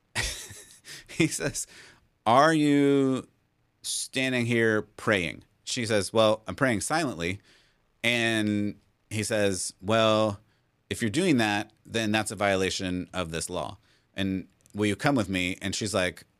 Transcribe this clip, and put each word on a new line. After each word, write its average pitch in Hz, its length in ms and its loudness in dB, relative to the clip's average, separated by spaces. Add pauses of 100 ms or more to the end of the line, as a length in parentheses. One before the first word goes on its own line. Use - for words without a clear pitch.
(160)
<laughs> - 920 -10
he - 180 0
says, 147 400 -4 (640)
"Are 143 260 6
you 139 720 2 (540)
standing 127 640 -2
here 113 380 2
praying?" 90 600 -2 (200)
She 117 240 -4
says, 104 260 0
"Well, 110 340 4
I'm 95 60 -8
praying 117 280 0
silently." 107 580 -4 (640)
And 110 720 0 (340)
he 110 140 -4
says, 101 580 0
"Well, 107 580 2 (520)
if - 100 -6
you're 113 80 0
doing 151 280 2
that, 107 340 0 (160)
then 107 240 -2
that's 110 180 0
a 110 60 -8
violation 95 800 0
of 87 160 -4
this 82 180 -6
law. 82 300 -8 (340)
And 95 340 -4 (280)
will 104 100 0
you 101 100 0
come 143 200 0
with 104 120 0
me?" 92 320 -2
And 95 140 -4
she's 104 220 -4
like, 90 300 -2 (140)